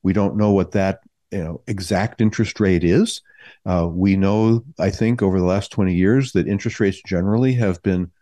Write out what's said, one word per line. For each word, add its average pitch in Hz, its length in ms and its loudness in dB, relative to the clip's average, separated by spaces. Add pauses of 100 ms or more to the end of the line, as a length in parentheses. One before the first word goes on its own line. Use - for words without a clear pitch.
we 95 100 0
don't 98 240 0
know 104 140 2
what 95 220 2
that, 98 280 -2 (300)
you 98 120 -6
know, 80 240 -10
exact 98 540 -4
interest 110 400 0
rate 92 240 2
is. 127 380 2 (420)
Uh, 90 260 0
we 95 260 2
know, 110 480 2 (140)
I - 120 0
think, 117 320 -2
over 95 160 2
the 90 80 2
last 98 240 0
twenty 92 240 0
years 117 380 2
that 90 160 0
interest 101 320 -4
rates 98 260 0
generally 107 480 0
have 104 280 -2
been 90 280 -2 (120)